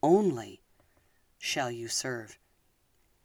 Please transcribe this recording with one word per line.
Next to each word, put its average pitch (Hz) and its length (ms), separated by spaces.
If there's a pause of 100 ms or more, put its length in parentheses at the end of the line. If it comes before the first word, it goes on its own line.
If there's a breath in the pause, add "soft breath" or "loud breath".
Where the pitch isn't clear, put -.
only 160 560 (840)
shall 131 280
you 117 160
serve.'" 117 500 (880)